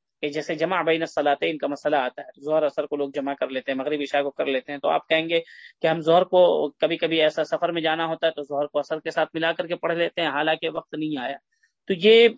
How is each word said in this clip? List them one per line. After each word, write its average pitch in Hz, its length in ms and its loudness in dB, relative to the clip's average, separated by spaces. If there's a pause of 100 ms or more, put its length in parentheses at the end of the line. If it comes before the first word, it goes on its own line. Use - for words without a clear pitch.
(220)
کہ 147 60 -4
جیسے 147 280 -6
جمع 165 260 -2
بین 165 200 0
الصلاتین 156 560 0
کا 147 100 -4
مسئلہ 143 280 -2
آتا 127 260 -2
ہے، - 240 -18
ظہر 156 180 0
اثر 143 220 -2
کو 147 100 -6
لوگ 143 180 -4
جمع 143 200 -4
کر 135 140 -4
لیتے 131 240 -6
ہیں، 131 80 -4
مغرب 147 220 -4
عشاء 143 200 -2
کو 143 100 -2
کر 143 140 -4
لیتے 135 260 -4
ہیں، 143 80 -10
تو 156 100 -2
آپ 160 180 0
کہیں 160 220 0
گے 165 100 2 (420)
کہ 165 60 2
ہم 165 140 0
ظہر 165 220 6
کو 175 460 4
کبھی 160 280 -2
کبھی 160 240 0
ایسا 151 220 2
سفر 165 280 -2
میں 170 100 -4
جانا 160 240 0
ہوتا 165 220 -2
ہے 160 40 0
تو 147 100 -8
ظہر 147 260 -4
کو 147 120 -4
اثر 160 200 -4
کے 160 120 -10
ساتھ 156 220 0
ملا 165 180 0
کر 170 160 -4
کے 170 80 -6
پڑھ 165 220 -4
لیتے 170 240 -2
ہیں، 160 60 0
حالانکہ 156 420 -2
وقت 160 240 -10
نہیں 156 280 -4
آیا۔ 135 160 -8 (500)
تو 190 60 0
یہ 220 340 8 (100)